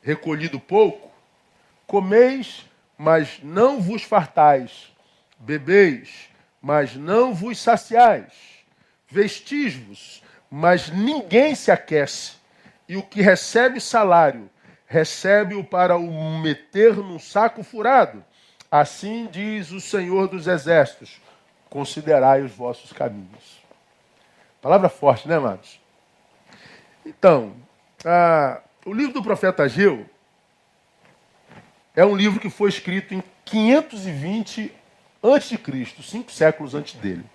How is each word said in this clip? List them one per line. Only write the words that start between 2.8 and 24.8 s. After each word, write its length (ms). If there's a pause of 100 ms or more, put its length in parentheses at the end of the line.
mas 440
não 380
vos 240
fartais. 920 (460)
Bebeis, 880 (340)
mas 360
não 360
vos 260
saciais. 760 (760)
Vestis-vos, 1080 (300)
mas 380
ninguém 680
se 160
aquece. 640 (540)
E 80
o 60
que 200
recebe 580
salário, 680 (380)
recebe-o 760
para 340
o 420
meter 580
num 200
saco 460
furado. 600 (460)
Assim 640
diz 400
o 100
Senhor 460
dos 180
Exércitos: 720 (500)
Considerai 720
os 80
vossos 420
caminhos. 720 (960)
Palavra 280